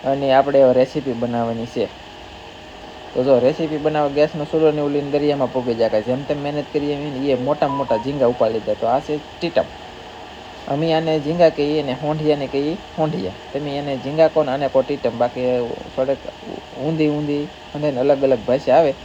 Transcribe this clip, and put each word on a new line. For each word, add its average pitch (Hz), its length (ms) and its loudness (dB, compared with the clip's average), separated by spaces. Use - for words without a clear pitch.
અને 139 280 0
આપણે 139 300 6
હવે 127 100 8
રેસીપી 131 400 2
બનાવવાની 117 520 -2
છે. 117 240 -4
તો 127 100 0
જો 131 160 6
રેસીપી 151 380 0
બનાવવા 147 400 0
ગેસનો 151 280 0
ચૂલો 156 260 4
ને 151 100 -2
એવું 143 120 0
લઈને 147 180 0
દરિયામાં 143 420 2
પોગી 123 220 0
જાય. 110 260 2
જેમ 127 220 -2
તેમ 147 140 -2
મહેનત 143 360 -4
કરીએ 147 200 0
એમ 143 360 -4
એ 131 60 4
મોટા 143 320 0
મોટા 135 300 0
ઝીંગા 131 300 0
ઉપાડી 117 260 2
લીધા. 104 280 -2
તો 113 60 0
આ 127 120 2
છે 151 180 -4
ટીટમ. - 300 0
અમે 160 260 0
આને 160 260 2
ઝીંગા 160 300 4
કહીએ 147 340 0
ને 131 100 -2
હોંઢિયાને 151 440 0
કહીએ 143 300 -2
હોંઢિયા. 156 420 -2
તમે 143 240 -4
એને 143 160 -4
ઝીંગા 156 260 4
કહો 156 140 2
ને 135 80 0
આને 139 180 0
કહો 135 120 4
ટીટમ. 131 360 -2
બાકી 120 300 0
થોડેક 131 260 0
ઊંધી 156 240 2
ઊંધી 147 380 -2
અને 147 120 -2
અલગ 139 240 4
અલગ 127 240 4
ભાષા 135 300 4
આવે. 147 160 4